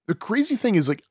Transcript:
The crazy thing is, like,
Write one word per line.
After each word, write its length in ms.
The 80
crazy 400
thing 200
is, 140
like, 220